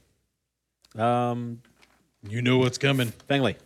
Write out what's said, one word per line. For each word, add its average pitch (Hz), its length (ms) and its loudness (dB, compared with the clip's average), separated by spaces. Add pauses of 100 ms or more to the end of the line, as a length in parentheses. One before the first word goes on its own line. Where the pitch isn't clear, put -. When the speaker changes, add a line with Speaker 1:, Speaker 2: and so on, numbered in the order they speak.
(960)
Speaker 1:
Um, 120 680 -2 (680)
Speaker 2:
You 117 140 -6
know 127 160 4
what's 127 200 2
coming. 131 340 0 (180)
Speaker 1:
Fengley. 131 240 2 (120)